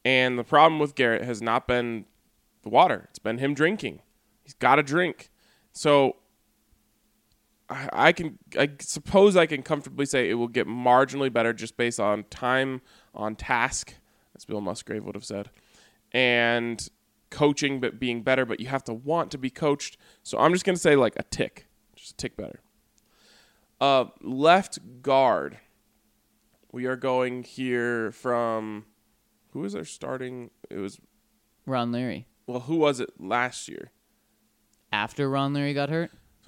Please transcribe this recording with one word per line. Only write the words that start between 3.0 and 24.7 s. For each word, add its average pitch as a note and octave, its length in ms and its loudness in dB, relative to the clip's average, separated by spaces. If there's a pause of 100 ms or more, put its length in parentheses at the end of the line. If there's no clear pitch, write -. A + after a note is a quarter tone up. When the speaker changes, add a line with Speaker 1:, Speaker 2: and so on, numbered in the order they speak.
Speaker 1:
It's - 100 -20
been A2+ 180 -4
him C#3 160 -2
drinking. D3 480 -2 (400)
He's - 140 -20
gotta C3 260 4
drink. D#3 480 -2 (420)
So C#3+ 440 4 (1500)
I, C3 240 -8
I C#3+ 180 6
can, - 280 -6 (180)
I D3 220 2
suppose G3 580 2
I E3 80 6
can D3+ 160 -6
comfortably C#3+ 460 -4
say B2 220 0
it G#2+ 40 0
will A#2+ 140 -2
get A#2 200 -2
marginally B2+ 640 2
better A#2 220 2
just A2 240 -10
based A#2+ 220 -2
on G#2 320 0
time C3 500 -2 (320)
on G#2+ 220 -8
task, - 580 -4 (420)
as - 100 -20
Bill G#2+ 160 -6
Musgrave G2+ 440 -8
would F#2+ 100 -12
have G#2 100 -14
said, G2+ 260 -12 (600)
and A#2 800 0 (400)
coaching C#3+ 500 2
but A#2+ 200 -4
being A#2+ 240 -4
better, C3 220 2
but A2+ 140 -6
you C3 80 -8
have C3+ 160 -4
to A#2 100 -8
want C#3+ 380 -4
to D3 60 -10
be C3 120 -6
coached. - 480 -2 (240)
So - 160 -8
I'm D#3+ 160 6
just F#3 120 0
gonna F3+ 120 0
say, D#3 200 6
like, A#2+ 200 4
a - 60 -6
tick, - 440 -6 (280)
just - 160 -20
a - 60 -20
tick - 180 -10
better. - 240 -12 (1200)
Uh, C3+ 260 4 (160)
left C3 800 2